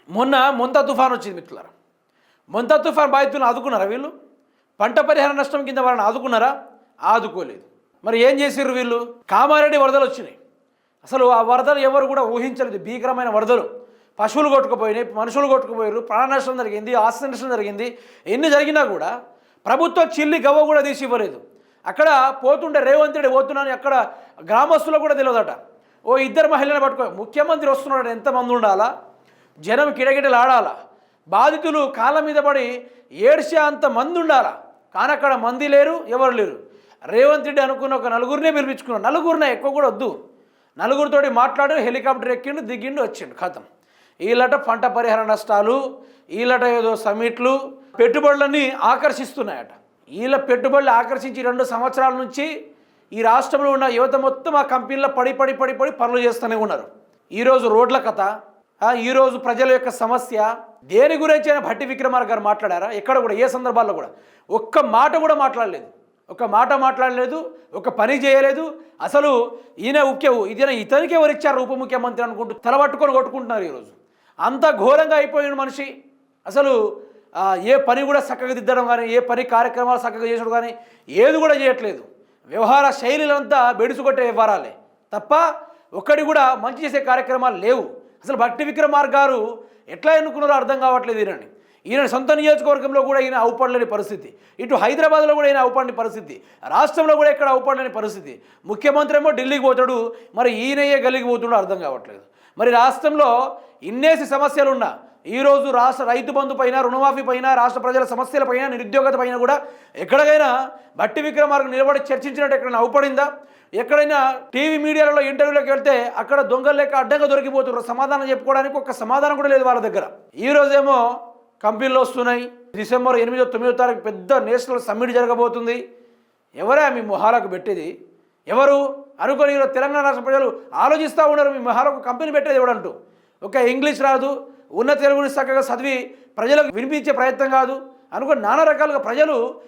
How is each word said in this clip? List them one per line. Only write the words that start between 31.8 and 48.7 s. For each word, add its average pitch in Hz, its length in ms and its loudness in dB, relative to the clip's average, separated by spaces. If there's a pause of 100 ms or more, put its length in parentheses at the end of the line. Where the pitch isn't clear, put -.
కాళ్ళ 269 220 0
మీద 302 160 -2
పడి 262 520 0 (240)
ఏడ్చే 285 480 2
అంత 294 260 0
మంది 269 340 -2
ఉండాలా, 262 340 2 (420)
కానీ 233 160 0
అక్కడ 277 240 0
మంది 247 320 -4
లేరు, 285 280 4 (120)
ఎవరు 254 240 0
లేరు. 202 260 -2 (480)
రేవంత్ 285 400 4
రెడ్డి 285 160 0
అనుకున్న 262 340 -2
ఒక 240 120 -4
నలుగురినే 262 440 0
పిలిపించుకున్నాడు, 262 520 -4
నలుగురినే, 311 480 0
ఎక్కువ 269 200 -4
కూడా 277 160 2
వద్దు, 214 420 -6 (480)
నలుగురితోటి 277 520 0
మాట్లాడు, 269 440 2
హెలికాప్టర్ 247 580 -2
ఎక్కిండు, 277 300 -6
దిగిండు, 254 400 -6
వచ్చిండు, 175 400 -8
ఖతం. 175 220 -10 (560)
వీళ్ళట 240 360 2
పంట 233 300 -2
పరిహార 233 380 0
నష్టాలు, 220 720 -2 (320)
వీళ్ళట 240 340 0
ఏదో 233 320 0
సమిట్లు, 233 760 -2 (280)
పెట్టుబడులన్నీ 285 720 2
ఆకర్షిస్తున్నాయట. 240 1000 -2 (400)